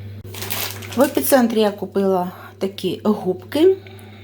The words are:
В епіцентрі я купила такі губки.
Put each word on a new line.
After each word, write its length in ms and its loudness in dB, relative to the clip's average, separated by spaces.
В 60 6
епіцентрі 580 4
я 100 4
купила 600 0
такі 460 -4
губки. 720 2